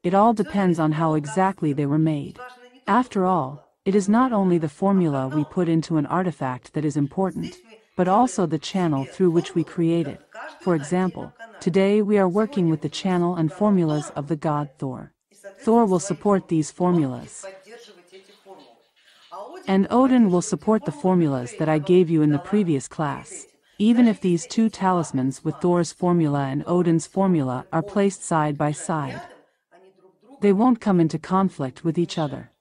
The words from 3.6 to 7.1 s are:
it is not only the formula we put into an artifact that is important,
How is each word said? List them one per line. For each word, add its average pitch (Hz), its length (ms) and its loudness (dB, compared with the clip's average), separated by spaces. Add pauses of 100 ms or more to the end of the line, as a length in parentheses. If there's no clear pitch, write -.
it 196 100 0
is 196 140 2
not 240 240 4
only 190 260 2
the 160 120 -2
formula 165 580 0
we 147 160 -2
put 170 240 -2
into 165 300 0
an 147 80 0
artifact 147 680 -4
that 156 120 -4
is 147 100 -2
important, 170 640 -4 (400)